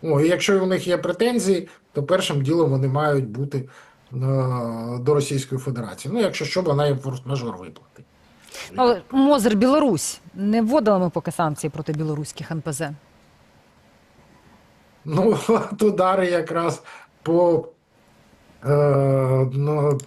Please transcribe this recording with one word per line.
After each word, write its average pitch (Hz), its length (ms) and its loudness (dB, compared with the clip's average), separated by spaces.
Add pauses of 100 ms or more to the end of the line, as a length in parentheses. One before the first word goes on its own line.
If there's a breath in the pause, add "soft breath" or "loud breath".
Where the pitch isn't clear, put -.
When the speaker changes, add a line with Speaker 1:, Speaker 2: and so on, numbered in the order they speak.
Speaker 1:
О, 151 180 2
і 160 80 4
якщо 185 340 2
у 185 40 0
них 185 200 0
є 175 120 2
претензії, 190 720 0 (240 loud breath)
то 147 100 -4
першим 170 400 0
ділом 151 280 2
вони 135 180 0
мають 139 400 0
бути, 135 300 -6
е, - 580 -14 (840)
до 143 140 2
Російської 135 460 -2
Федерації. 120 540 -8
Ну, 240 60 -2
якщо 185 240 -2
що, - 180 -2
вона 147 240 2
їм 139 100 0
форс-мажор 127 640 -8
виплатить. - 460 -20 (720 loud breath)
Speaker 2:
Але 240 340 2
Мозер, 269 460 4
Білорусь. 254 640 2 (140)
Не 208 280 0
вводили 220 360 2
ми 180 120 2
поки 170 200 -6
санкції 151 400 -2
проти 156 220 -8
білоруських 151 580 -6
Н 160 100 -6
П 165 120 -8
З? 143 180 -6 (2250)
Speaker 1:
Ну, 170 380 2
<laughs> - 60 -4
от 220 340 0
удари 185 440 2
якраз 170 560 -2 (400 loud breath)
по, 170 460 2 (960)
е, 135 880 2
ну, 143 540 0